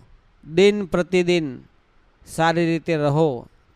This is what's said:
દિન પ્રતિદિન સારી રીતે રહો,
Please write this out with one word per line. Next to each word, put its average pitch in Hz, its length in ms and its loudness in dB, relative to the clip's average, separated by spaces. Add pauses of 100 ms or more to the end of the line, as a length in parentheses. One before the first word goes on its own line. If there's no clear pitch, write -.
(540)
દિન 202 320 2
પ્રતિદિન 175 720 -2 (680)
સારી 165 380 0
રીતે 165 320 -2
રહો, 147 500 0 (280)